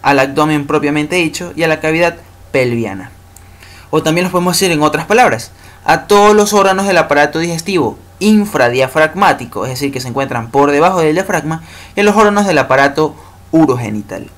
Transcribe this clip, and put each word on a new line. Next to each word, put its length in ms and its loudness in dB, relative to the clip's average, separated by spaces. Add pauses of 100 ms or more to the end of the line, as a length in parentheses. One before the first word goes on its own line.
al 160 2
abdomen 480 0
propiamente 500 -2
dicho 380 -4
y 80 -2
a 40 0
la 140 0
cavidad 340 0 (380)
pelviana. 580 -2 (800)
O 140 -2
también 200 0
los 80 -4
podemos 260 -2
decir 140 0
en 100 0
otras 240 0
palabras, 460 0 (320)
a 240 0
todos 260 6
los 200 2
órganos 340 2
del 100 2
aparato 420 2
digestivo 600 -4 (200)
infradiafragmático, 1500 0
es 60 -8
decir, 200 -4
que 80 -8
se 80 -10
encuentran 420 -6
por 220 2
debajo 300 2
del 140 2
diafragma, 460 -4 (320)
y 60 -4
a 40 0
los 120 2
órganos 320 2
del 120 0
aparato 580 0 (340)
urogenital. 880 -2